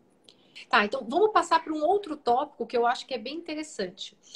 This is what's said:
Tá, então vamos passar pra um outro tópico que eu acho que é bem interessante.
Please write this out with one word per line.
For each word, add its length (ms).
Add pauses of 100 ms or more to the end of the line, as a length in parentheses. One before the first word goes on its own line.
(680)
Tá, 160
então 240
vamos 240
passar 320
pra 80
um 100
outro 340
tópico 500
que 100
eu 80
acho 220
que 80
é 40
bem 180
interessante. 840 (180)